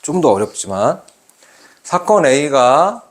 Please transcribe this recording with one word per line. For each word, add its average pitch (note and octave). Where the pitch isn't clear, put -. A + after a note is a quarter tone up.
좀 F3
더 D3
어렵지만 G2+
사건 F3
A가 C#3